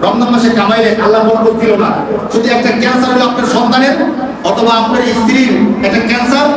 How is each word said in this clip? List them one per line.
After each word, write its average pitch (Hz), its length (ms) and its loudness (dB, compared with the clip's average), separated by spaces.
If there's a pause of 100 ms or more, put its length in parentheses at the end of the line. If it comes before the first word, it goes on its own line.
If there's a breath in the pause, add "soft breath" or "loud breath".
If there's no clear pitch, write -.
রমজান 233 220 0
মাসে 233 200 2
কামাইলে 220 540 2
আল্লাহ 220 200 2
বরকত 220 360 0
দিল 220 160 2
না। - 140 -2 (440)
যদি - 160 0
একটা - 200 -2
ক্যান্সার 254 440 0
হলো 254 120 2
আপনার 220 220 -2
সন্তানের 247 480 0 (480)
অথবা 226 300 0
আপনার 226 280 0
স্ত্রীর 240 840 0
একটা 202 140 0
ক্যান্সার 247 460 0 (120)